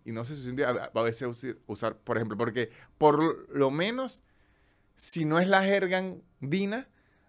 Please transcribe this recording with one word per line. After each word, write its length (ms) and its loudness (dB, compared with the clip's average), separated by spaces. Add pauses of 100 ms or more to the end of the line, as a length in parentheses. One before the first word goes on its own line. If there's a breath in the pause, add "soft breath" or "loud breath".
y 80 -10
no 140 -6
se 100 -10
suicide 300 -4
a, 280 -2
a 80 2
veces 260 -2
usi-, 280 -8 (120)
usar, 300 -4
por 200 -2
ejemplo, 200 -4
porque 320 -2 (280 soft breath)
por 580 4
lo 160 4
menos, 500 -4 (720)
si 300 -6
no 140 2
es 80 2
la 160 6
jerga 340 2 (440)
andina, 460 -2 (420)